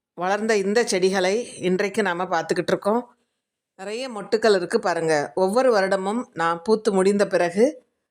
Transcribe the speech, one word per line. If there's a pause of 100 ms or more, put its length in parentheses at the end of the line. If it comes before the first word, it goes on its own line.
(140)
வளர்ந்த
இந்த
செடிகளை
இன்றைக்கு
நாம
பார்த்துக்கிட்டு
இருக்கோம். (600)
நிறைய
மொட்டுக்கள்
இருக்கு
பாருங்க.
ஒவ்வொரு
வருடமும்
நான்
பூத்து
முடிந்த
பிறகு (260)